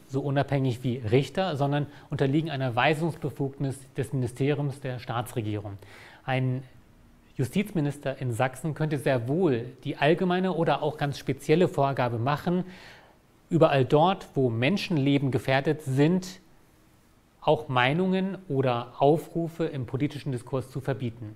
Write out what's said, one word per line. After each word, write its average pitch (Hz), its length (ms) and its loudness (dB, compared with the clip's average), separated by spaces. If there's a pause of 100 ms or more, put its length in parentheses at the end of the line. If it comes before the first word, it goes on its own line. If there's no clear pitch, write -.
so 135 140 -2
unabhängig 135 600 0
wie 123 140 0
Richter, 139 600 0
sondern 143 280 2 (240)
unterliegen 147 400 2
einer 131 260 -2
Weisungsbefugnis 143 1000 0 (160)
des 127 200 -4
Ministeriums 135 680 -2
der 127 180 -6
Staatsregierung. 107 800 -4 (480)
Ein 131 380 0 (720)
Justizminister 147 840 -2
in 127 120 -4
Sachsen 131 420 -2
könnte 151 240 -2
sehr 127 300 0
wohl 139 380 2 (180)
die 139 140 -6
allgemeine 180 560 2
oder 151 280 0
auch 147 160 -2
ganz 143 220 -2
spezielle 156 480 2
Vorgabe 135 500 0
machen, 147 460 0 (880)
überall 143 340 6
dort, 170 480 2
wo 131 160 2
Menschenleben 139 800 0
gefährdet 135 540 0
sind, 151 560 2 (1040)
auch 151 220 2
Meinungen 180 680 2 (100)
oder 127 520 0
Aufrufe 160 680 2
im 147 200 -6
politischen 139 460 -4
Diskurs 123 400 -6
zu 139 80 -8
verbieten. 117 560 -6